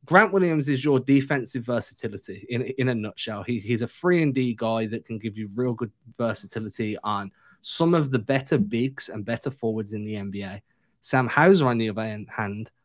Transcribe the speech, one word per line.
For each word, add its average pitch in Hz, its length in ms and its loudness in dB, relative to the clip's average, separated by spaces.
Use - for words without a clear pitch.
Grant 190 280 8
Williams 165 360 2
is 131 160 0
your 139 160 6
defensive 131 640 2
versatility 104 840 -6
in, 120 140 -2
in 127 260 -2
a 123 60 0
nutshell. 107 480 -6
He, 117 160 -4
he's 107 240 -2
a 117 60 -4
three 175 340 2
and 147 120 2
D 127 200 0
guy 113 320 -2
that 110 180 -8
can 113 140 -10
give 104 180 -8
you 107 200 -8
real 123 180 0
good 110 160 -6
versatility 107 880 -4
on 101 280 -4
some 170 320 0
of 147 180 2
the 127 80 0
better 135 380 0
bigs 117 520 -2
and 104 160 -8
better 113 260 -4
forwards 110 420 -4
in 107 120 -6
the 107 120 -6
N 101 140 -6
B 98 120 -8
A. 95 200 -10
Sam 127 240 2
Hauser, 160 400 6
on 117 120 2
the 110 120 0
other 107 400 -6
hand 107 400 -6